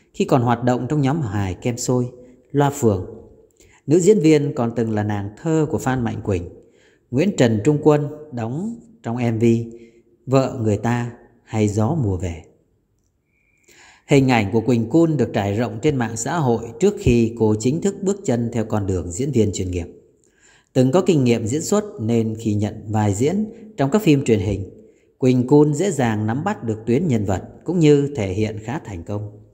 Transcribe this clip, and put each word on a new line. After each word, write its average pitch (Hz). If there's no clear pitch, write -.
Khi 202
còn 139
hoạt 120
động 123
trong 151
nhóm 139
hài 101
Kem 120
Sôi, 123
Loa 143
Phường, 104
nữ 165
diễn 202
viên 151
còn 117
từng 113
là 104
nàng 104
thơ 160
của -
Phan 131
Mạnh 107
Quỳnh. 87
Nguyễn 180
Trần 113
Trung 147
Quân 147
đóng 135
trong 120
M 120
V 107
Vợ 131
Người 107
Ta 120
hay 107
Gió 107
Mùa 104
Về. 85
Hình 135
ảnh 110
của 113
Quỳnh 113
Cun 160
được 117
trải 101
rộng 110
trên 151
mạng 110
xã 139
hội 123
trước 202
khi 117
cô 107
chính 143
thức 196
bước 190
chân 120
theo 113
con 104
đường 87
diễn 123
viên 104
chuyên 90
nghiệp. 87
Từng 131
có 180
kinh 160
nghiệm 113
diễn 139
xuất 202
nên 110
khi 107
nhận 104
vai 107
diễn 160
trong 139
các 214
phim 143
truyền 110
hình, 95
Quỳnh 127
Cun 147
dễ 185
dàng 117
nắm 127
bắt 208
được 110
tuyến 143
nhân 113
vật 95
cũng 180
như 143
thể 98
hiện 101
khá 120
thành 92
công. 104